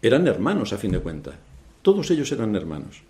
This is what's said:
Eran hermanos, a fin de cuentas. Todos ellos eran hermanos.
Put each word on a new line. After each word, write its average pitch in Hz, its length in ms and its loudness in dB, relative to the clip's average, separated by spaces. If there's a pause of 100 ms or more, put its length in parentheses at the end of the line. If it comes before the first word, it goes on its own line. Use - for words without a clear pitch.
Eran 135 260 4
hermanos, 117 460 0
a 98 60 -6
fin 98 140 -2
de 90 80 0
cuentas. 73 340 -10 (480)
Todos 196 280 4
ellos 151 220 0
eran 110 240 -2
hermanos. 76 540 -8